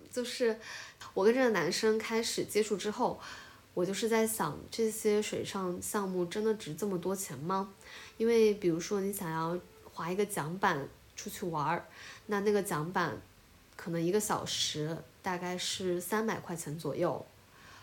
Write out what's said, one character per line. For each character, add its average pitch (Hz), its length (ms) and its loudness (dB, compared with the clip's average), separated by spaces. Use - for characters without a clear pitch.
就 247 120 -2
是 226 320 2
我 190 120 4
跟 233 100 8
这 262 80 4
个 247 80 6
男 175 220 4
生 220 260 4
开 226 240 0
始 226 220 -2
接 208 180 2
触 214 140 0
之 208 120 -2
后， 220 300 0
我 175 100 0
就 190 80 0
是 220 160 -2
在 220 160 4
想， 185 320 0
这 220 180 2
些 214 320 2
水 151 240 -2
上 185 380 -4
项 202 260 -2
目 180 160 0
真 214 200 -2
的 220 100 4
值 208 200 -8
这 208 120 -4
么 190 100 0
多 185 200 -2
钱 175 200 -8
吗？ 190 380 -2
因 226 120 2
为 220 260 8
比 185 140 0
如 165 100 4
说 196 220 -2
你 196 120 -2
想 190 160 -4
要 165 300 -2
划 170 160 -6
一 180 60 0
个 202 100 2
桨 170 340 -2
板 165 300 2
出 - 120 -10
去 - 180 -8
玩 151 200 0
儿， 170 180 0
那 208 160 0
那 208 100 4
个 202 100 4
桨 170 300 -2
板 165 280 0
可 - 160 -8
能 165 100 0
一 170 120 2
个 214 80 4
小 175 260 0
时 151 500 -2
大 185 160 -2
概 180 220 -4
是 180 420 -2
三 220 240 0
百 220 140 0
块 170 160 -8
钱 156 240 -6
左 - 160 -4
右， 156 320 0